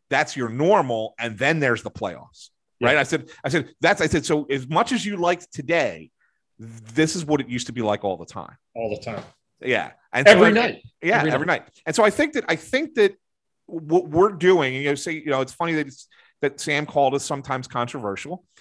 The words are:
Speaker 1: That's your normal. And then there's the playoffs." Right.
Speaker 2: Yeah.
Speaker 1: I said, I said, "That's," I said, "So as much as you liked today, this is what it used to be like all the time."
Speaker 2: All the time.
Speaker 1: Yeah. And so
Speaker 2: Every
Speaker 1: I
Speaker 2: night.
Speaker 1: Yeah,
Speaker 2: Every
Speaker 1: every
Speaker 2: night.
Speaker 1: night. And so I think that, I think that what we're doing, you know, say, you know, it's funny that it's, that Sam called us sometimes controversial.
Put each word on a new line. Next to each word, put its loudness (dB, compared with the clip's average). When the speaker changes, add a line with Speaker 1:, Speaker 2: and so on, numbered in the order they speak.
Speaker 1:
That's 0
your -4
normal. 0
And -6
then 0
there's 2
the -10
playoffs." -12
Right. 4
Speaker 2:
Yeah. 4
Speaker 1:
I 2
said, -4
I -6
said, -2
"That's," 2
I 2
said, 0
"So 0
as -4
much 0
as -2
you -6
liked -2
today, -4
this -2
is -6
what 0
it -12
used -6
to -12
be -6
like -2
all -2
the -14
time." -16
Speaker 2:
All -6
the -12
time. -10
Speaker 1:
Yeah. -2
And 4
so 12
Speaker 2:
Every 8
Speaker 1:
I 6
Speaker 2:
night. -2
Speaker 1:
Yeah, 2
Speaker 2:
Every 0
Speaker 1:
every -2
Speaker 2:
night. -2
Speaker 1:
night. -20
And -6
so 4
I 6
think 0
that, -4
I 0
think -6
that 4
what -2
we're 4
doing, 2
you -2
know, 0
say, -8
you -10
know, 0
it's -6
funny -4
that -2
it's, -20
that -2
Sam -2
called 0
us -4
sometimes -6
controversial. -6